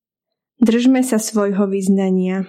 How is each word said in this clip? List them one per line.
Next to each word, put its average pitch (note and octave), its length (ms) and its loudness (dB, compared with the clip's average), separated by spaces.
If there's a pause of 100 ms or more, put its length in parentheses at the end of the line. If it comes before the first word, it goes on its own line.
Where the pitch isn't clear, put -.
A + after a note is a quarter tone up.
(600)
držme A#3+ 400 2
sa B3+ 160 -2
svojho G3+ 480 -2
vyznania. F#3+ 840 0